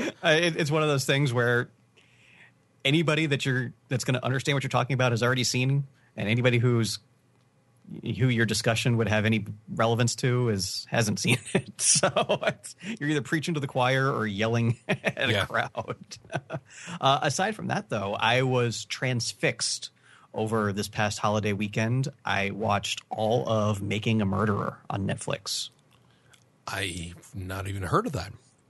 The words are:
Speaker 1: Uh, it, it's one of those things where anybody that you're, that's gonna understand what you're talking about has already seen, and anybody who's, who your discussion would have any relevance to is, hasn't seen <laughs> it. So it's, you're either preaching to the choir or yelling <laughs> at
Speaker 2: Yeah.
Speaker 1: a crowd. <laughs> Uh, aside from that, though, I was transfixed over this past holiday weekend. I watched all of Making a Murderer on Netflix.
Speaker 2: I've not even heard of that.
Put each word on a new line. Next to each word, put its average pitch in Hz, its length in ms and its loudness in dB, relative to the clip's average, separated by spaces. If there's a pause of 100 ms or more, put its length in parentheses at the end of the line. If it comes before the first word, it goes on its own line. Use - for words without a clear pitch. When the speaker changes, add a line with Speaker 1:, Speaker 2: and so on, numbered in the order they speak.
(220)
Speaker 1:
Uh, 170 80 4
it, 160 260 4
it's 151 160 0
one 156 100 2
of 151 60 2
those 139 160 2
things 139 280 2
where 120 360 2 (1160)
anybody 156 420 4
that 139 200 0
you're, 127 260 -2 (160)
that's 123 160 -2
gonna 127 180 2
understand 135 340 0
what 131 80 -2
you're 135 60 -4
talking 123 240 0
about 123 180 2
has 113 100 0
already 123 220 2
seen, 135 420 0 (300)
and 101 120 -4
anybody 120 300 4
who's, 117 400 2 (1040)
who 120 260 0
your 117 180 4
discussion 113 500 2
would 113 120 2
have 107 160 4
any 110 220 2 (260)
relevance 117 440 2
to 123 320 0
is, 101 420 -4
hasn't 104 300 0
seen 147 260 2
<laughs> - 80 -6
it. - 260 -2
So - 300 4 (320)
it's, - 320 -4 (240)
you're 143 120 -4
either 151 120 0
preaching 160 320 -2
to 151 60 -2
the 135 80 -4
choir 131 440 2
or 113 140 0
yelling 113 560 2
<laughs> - 60 -20
at - 400 -2
Speaker 2:
Yeah. 104 160 2
Speaker 1:
a - 20 -6
crowd. 117 500 -4 (360)
<laughs> - 280 -8 (400)
Uh, - 220 4
aside 190 320 -2
from 180 140 -8
that, 180 200 -4
though, 101 260 -2
I 120 280 2
was 123 440 0
transfixed - 1040 -4 (440)
over 107 380 0
this 101 160 -2
past 104 320 -2
holiday 107 320 2
weekend. 110 560 0 (160)
I 98 260 0
watched 101 600 -2
all 110 380 0
of 107 320 2
Making 107 420 0
a 98 40 2
Murderer 101 520 0 (120)
on 98 160 -4
Netflix. - 640 -6 (960)
Speaker 2:
I've 87 680 -8
not 95 340 -8
even 98 160 -6
heard 175 220 0
of 175 60 -8
that. 107 200 -6 (380)